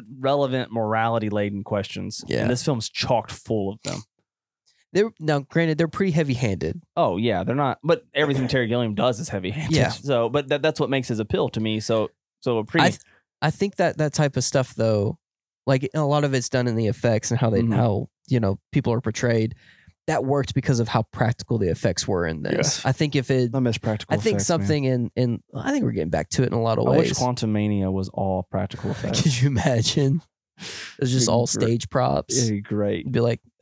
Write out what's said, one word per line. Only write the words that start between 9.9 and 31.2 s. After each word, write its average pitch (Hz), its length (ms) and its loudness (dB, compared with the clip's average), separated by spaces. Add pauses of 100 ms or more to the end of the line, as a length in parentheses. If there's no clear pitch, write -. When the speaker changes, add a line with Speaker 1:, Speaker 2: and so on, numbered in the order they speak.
Speaker 1:
but 135 200 -2
that, 147 140 0
that's 156 160 0
what 131 100 2
makes 135 200 0
his 110 100 -2
appeal 135 320 0
to 110 100 -4
me 110 200 -2
so, 110 300 0 (300)
so 120 180 0
appealing. 143 280 2
Speaker 2:
I 180 40 4
th-, - 100 -6 (420)
I 156 80 2
think 196 260 -4
that 175 220 0
that 151 160 0
type 147 220 0
of 127 80 0
stuff, - 320 0
though, 110 420 0 (480)
like, 135 280 2
a 156 80 0
lot 147 200 2
of 139 100 0
it's 127 160 0
done 123 200 0
in 113 80 0
the 113 100 2
effects 107 460 0
and 117 80 2
how 113 100 2
they, 110 120 2
Speaker 1:
Mm-hmm. 113 100 2
Speaker 2:
how, 117 360 2 (200)
you 127 100 2
know, 101 220 0 (100)
people 127 220 0
are 113 80 0
portrayed, 117 540 0 (520)
that 135 180 0
worked 135 300 0
because 127 260 2
of 113 80 0
how 117 140 2
practical - 560 -2
the 95 120 0
effects - 360 -2
were 87 200 0
in 80 160 -4
this. - 120 -2
Speaker 1:
Yes. - 300 -2
Speaker 2:
I 135 80 2
think 147 240 0
if 131 140 0
it, 127 240 2
Speaker 1:
I 135 60 0
miss 117 180 2
practical - 360 -4
Speaker 2:
I - 40 2
think 202 180 0
Speaker 1:
effects, - 140 0
man. 165 100 2
Speaker 2:
something 143 240 0
in, 127 320 0
in, 120 260 0 (120)
I - 180 -4
think 277 120 0
we're 120 80 0
getting 87 180 -2
back 80 200 -2
to 135 120 0
it 123 60 2
in - 40 -8
a 117 80 0
lot 113 180 2
of 117 80 2
Speaker 1:
I 127 40 4
Speaker 2:
ways. - 200 4
Speaker 1:
wish - 80 0
Quantum 123 340 0
Mania 104 380 2
was 95 200 -2
all 92 400 -2
practical 101 400 -4
Speaker 2:
<laughs> - 20 -2
Speaker 1:
effects. - 300 -2
Speaker 2:
Could 127 180 2
you 139 80 4
imagine? 135 720 2 (380)
It's - 520 -6
just 127 40 0
Speaker 1:
It'd 127 120 2